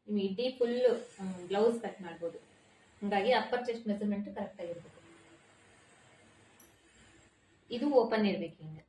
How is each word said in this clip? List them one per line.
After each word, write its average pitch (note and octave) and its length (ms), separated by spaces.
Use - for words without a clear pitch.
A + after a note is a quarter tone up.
ನೀವು G3 240
ಇಡೀ A#3+ 180
ಫುಲ್, B3 360
ಹ್ಮ್, F#3 600
ಬ್ಲೌಸ್ A3 360
ಕಟ್ G3 200
ಮಾಡ್ಬೋದು. E3+ 360
ಹಂಗಾಗಿ G3+ 300
ಅಪ್ಪರ್ A#3 340
ಚೆಸ್ಟ್ A3+ 220
ಮೆಜರ್ಮೆಂಟ್ G3+ 480
ಕರೆಕ್ಟ್ G3+ 240
ಆಗಿರ್ಬೇಕು. E3+ 400
ಇದು A#3+ 200
ಓಪನ್ A3+ 360
ಇರ್ಬೇಕು E3 360
ಹಿಂಗೆ. D#3 260